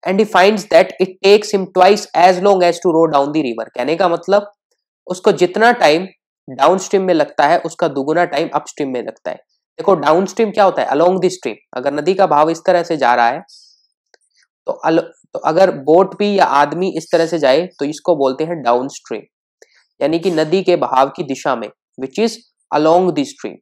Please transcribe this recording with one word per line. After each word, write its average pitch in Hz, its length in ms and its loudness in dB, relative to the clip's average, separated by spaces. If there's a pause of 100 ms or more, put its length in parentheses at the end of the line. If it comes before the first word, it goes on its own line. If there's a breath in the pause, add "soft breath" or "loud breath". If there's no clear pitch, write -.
And 196 120 0
he 214 60 2
finds 202 360 2
that 185 260 2 (140)
it 185 100 -2 (140)
takes 208 280 4
him 196 80 -2 (160)
twice 202 240 4 (140)
as 180 220 6
long 190 240 2
as 175 160 0
to 180 140 0
row 165 140 4
down 143 200 0
the 151 160 -4
river। 113 320 -6
कहने 131 220 -4
का 180 120 0
मतलब 190 440 -2 (540)
उसको 185 260 0
जितना 180 400 2
टाइम 180 340 0 (440)
डाउनस्ट्रीम 185 520 0
में 185 120 0
लगता 147 320 0
है, 170 120 2
उसका 165 300 -4
दुगुना 147 360 -2
टाइम 156 300 -4
अपस्ट्रीम 147 340 -6
में 123 140 -6
लगता - 280 -12
है। - 60 -12 (420)
देखो, 185 160 2
डाउनस्ट्रीम 180 560 0
क्या 196 140 0
होता 185 180 0
है? - 60 -4
Along 151 220 2
the 185 180 0
stream। 120 260 -6 (220)
अगर 131 160 -6
नदी 151 220 -2
का 190 120 2
बहाव 151 240 2
इस 165 160 -4
तरह 175 160 0
से 170 140 -4
जा 123 180 2
रहा 120 140 2
है, 143 120 -4 (1300 soft breath)
तो - 60 -6
अल-, 165 400 -2 (200)
तो - 60 -8
अगर 180 320 2
बोट 160 480 0
भी 208 200 0
या 175 60 6
आदमी 147 520 0
इस 165 160 -10
तरह 165 140 2
से 170 120 -4
जाए, 147 280 2
तो 160 180 -10
इसको 151 320 -2
बोलते 135 280 -2
हैं 165 180 -8
डाउनस्ट्रीम, 123 600 -4 (800 soft breath)
यानी 156 160 -2
कि 175 120 -2
नदी 160 320 0
के 180 140 2
बहाव 131 320 0
की 175 140 -10
दिशा 135 340 -6
में, 110 140 -10 (320)
which 196 240 -4
is 226 100 -4 (440)
along 165 220 4
the 160 220 -2
stream। - 380 -12